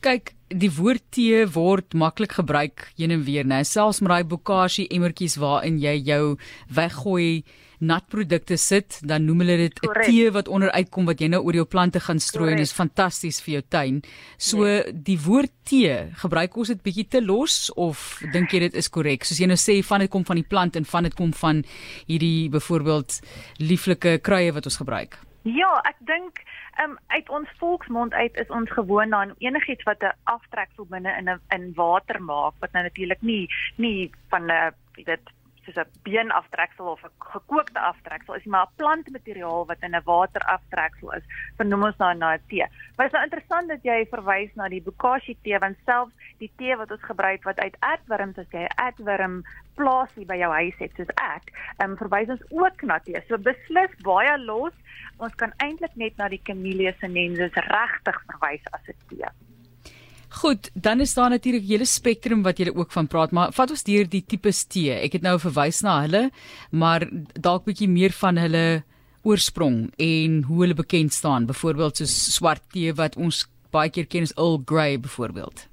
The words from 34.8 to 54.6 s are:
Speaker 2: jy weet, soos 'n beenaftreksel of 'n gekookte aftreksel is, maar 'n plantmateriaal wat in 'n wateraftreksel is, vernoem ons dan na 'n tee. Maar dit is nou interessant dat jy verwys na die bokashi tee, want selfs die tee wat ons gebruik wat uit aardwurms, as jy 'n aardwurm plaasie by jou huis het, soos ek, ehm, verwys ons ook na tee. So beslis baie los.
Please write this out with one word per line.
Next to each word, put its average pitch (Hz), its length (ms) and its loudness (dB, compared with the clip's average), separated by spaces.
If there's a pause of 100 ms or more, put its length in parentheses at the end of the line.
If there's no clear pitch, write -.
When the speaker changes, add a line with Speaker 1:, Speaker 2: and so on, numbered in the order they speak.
Speaker 2:
jy - 80 -20
weet, 165 240 -8 (360)
soos 185 120 -14
'n 160 100 -4 (180)
beenaftreksel 196 840 -4
of 160 180 -10
'n - 140 -20
gekookte - 600 -4
aftreksel - 540 -8
is, 170 100 -12
maar 190 220 0
'n - 100 -20
plantmateriaal 220 880 -4
wat 170 160 -8
in 175 120 -10
'n 170 100 0
wateraftreksel 175 1120 -2
is, 170 60 -12 (340)
vernoem 202 280 0
ons 208 120 -2
dan 175 220 2
na 160 160 0
'n 165 140 -6
tee. 196 180 -2 (300)
Maar 254 100 2
dit - 0 -
is 262 60 -4
nou 294 120 2
interessant 339 440 -4
dat 302 140 -8
jy 226 280 0
verwys 196 460 -2
na 196 120 -6
die 185 140 -8
bokashi 247 600 -2
tee, 202 160 -2
want 196 180 -2 (100)
selfs 247 260 0 (260)
die 220 180 -14
tee 254 200 -2
wat 220 140 -10
ons 214 120 -10
gebruik 190 420 -4
wat 190 160 -6
uit 196 200 -2
aardwurms, 208 580 -4
as 180 140 -14
jy 175 120 -8
'n - 120 -8
aardwurm 185 640 -2 (340)
plaasie 262 500 -2
by 185 100 -8
jou 175 160 0
huis 170 260 -2
het, 190 180 -10
soos 175 120 -10
ek, - 440 -6 (260)
ehm, 196 180 -4
verwys 208 320 -4
ons 247 220 -8
ook 370 320 -2
na 180 160 -2
tee. 170 300 -10
So 233 100 -2
beslis 330 520 -2 (120)
baie 208 360 2
los. 247 340 -6 (480)